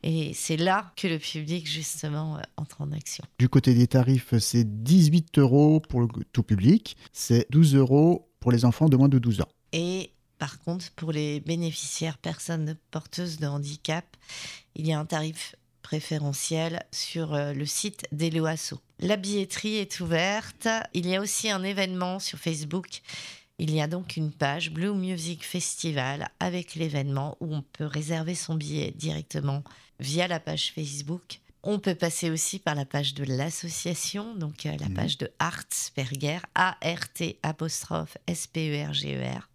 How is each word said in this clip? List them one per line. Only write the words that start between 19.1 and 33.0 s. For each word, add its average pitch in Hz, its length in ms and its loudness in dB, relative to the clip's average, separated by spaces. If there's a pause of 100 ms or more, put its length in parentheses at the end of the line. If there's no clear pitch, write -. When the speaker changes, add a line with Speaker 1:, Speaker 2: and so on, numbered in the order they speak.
Speaker 1:
billetterie 202 580 -4
est 202 240 -6
ouverte. 185 680 -2 (280)
Il 175 120 -2
y 185 80 0
a 196 60 0
aussi 208 300 -2
un 185 120 -2
événement 185 540 -2
sur 160 220 -8
Facebook. 160 640 -6 (580)
Il 156 160 0
y 156 60 2
a 147 60 0
donc 175 300 -6
une 151 140 -2
page 151 400 -2
Blue 185 240 -2
Music 175 500 -4
Festival 143 840 -4 (100)
avec 180 340 -4
l'événement 143 680 -2
où 156 120 -4
on 147 80 -2
peut - 240 -8
réserver 156 480 -4
son 160 220 -4
billet 147 400 -2
directement 151 680 -4 (360)
via 156 280 -2
la 170 120 -2
page 156 340 -4
Facebook. 143 680 -8 (200)
On 208 160 -2
peut 196 160 0
passer 165 380 -2
aussi 160 260 -2
par 156 160 -2
la 143 120 -2
page 139 280 -2